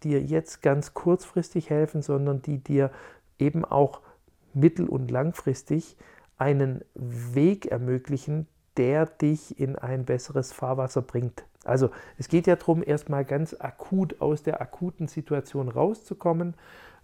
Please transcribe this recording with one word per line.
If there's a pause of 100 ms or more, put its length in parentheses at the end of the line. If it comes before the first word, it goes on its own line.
dir
jetzt
ganz
kurzfristig
helfen,
sondern
die
dir (480)
eben
auch (540)
mittel-
und
langfristig (420)
einen (120)
Weg
ermöglichen, (300)
der
dich
in
ein
besseres
Fahrwasser
bringt. (200)
Also (260)
es
geht
ja
darum,
erstmal
ganz
akut
aus
der
akuten
Situation
rauszukommen, (500)